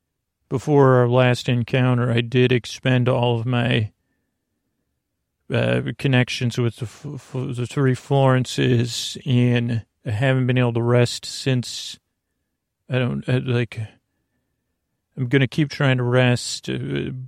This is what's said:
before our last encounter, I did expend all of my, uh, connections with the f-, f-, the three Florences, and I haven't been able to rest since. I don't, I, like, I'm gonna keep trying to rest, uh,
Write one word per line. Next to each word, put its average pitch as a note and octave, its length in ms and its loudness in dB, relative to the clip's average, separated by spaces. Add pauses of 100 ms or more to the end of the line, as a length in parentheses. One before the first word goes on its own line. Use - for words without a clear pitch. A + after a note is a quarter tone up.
(480)
before C#3 500 4
our B2 120 4
last B2 400 2
encounter, B2 640 0
I A#2 100 2
did B2 300 2
expend B2 580 0
all A#2+ 300 0
of A2+ 80 -6
my, A#2+ 440 0 (1600)
uh, B2 300 0 (160)
connections B2+ 640 0
with A#2 160 -2
the - 100 -10
f-, - 200 -18 (100)
f-, C3 400 -8
the A#2+ 100 -6
three C3 300 2
Florences, B2+ 1300 0
and A#2+ 580 0 (220)
I B2+ 60 -4
haven't C3 340 0
been B2+ 140 0
able A#2+ 140 2
to A#2 100 0
rest A#2+ 420 2
since. - 720 -6 (920)
I B2+ 120 -2
don't, C3+ 280 -4
I, B2+ 120 0
like, B2 400 -2 (1400)
I'm B2+ 100 -4
gonna C3+ 200 2
keep D3 220 0
trying C3 280 0
to B2 60 -4
rest, B2 640 0
uh, C#3 400 -6 (180)